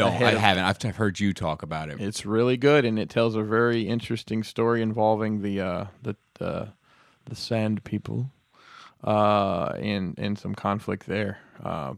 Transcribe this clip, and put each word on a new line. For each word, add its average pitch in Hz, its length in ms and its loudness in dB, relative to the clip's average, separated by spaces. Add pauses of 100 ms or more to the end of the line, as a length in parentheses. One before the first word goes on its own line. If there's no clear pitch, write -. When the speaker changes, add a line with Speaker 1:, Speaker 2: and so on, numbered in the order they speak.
Speaker 1:
don't. 101 80 6
Speaker 2:
ahead 92 200 0
Speaker 1:
I - 20 6
Speaker 2:
of 104 80 2
Speaker 1:
haven't. 98 240 4
I've 95 160 2
t-, - 100 -4
heard 101 300 -2
you 101 120 2
talk 80 300 -4
about 78 280 -6
it. 71 120 -10
Speaker 2:
It's - 240 -6
really 117 320 4
good, 143 260 6
and 113 140 2
it 107 140 -2
tells 117 240 2
a 110 80 0
very 113 440 2
interesting 113 560 -4
story 117 380 0
involving 110 600 0
the, 98 180 -2
uh, 92 240 -4 (160)
the, 110 140 -6 (240)
the, 90 300 -6 (560)
the - 100 -12
Sand 110 480 -2
People, 113 480 -6 (720)
uh, 104 760 2
and, 98 380 -4
and 104 200 -4
some 101 180 -8
conflict 101 520 -4
there. 101 300 -2 (260)
Uh, 78 340 -6